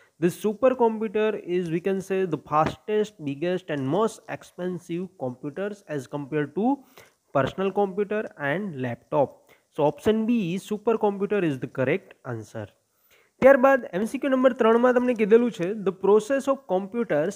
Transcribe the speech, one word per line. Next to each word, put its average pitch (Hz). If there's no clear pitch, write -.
The 180
supercomputer 220
is, 180
we 170
can 196
say, 190
the 156
fastest, 160
biggest 160
and 139
most 185
expensive 180
computers 147
as 143
compared 147
to 254
personal 180
computer 202
and 160
laptop. 127
So -
option 220
B, 196
supercomputer 208
is 160
the 127
correct 131
answer. 107
ત્યારબાદ 269
એમ 190
સી 247
ક્યુ 277
નંબર 262
ત્રણમાં 233
તમને 247
કીધેલું 226
છે, 175
"The 196
process 214
of 220
computers 196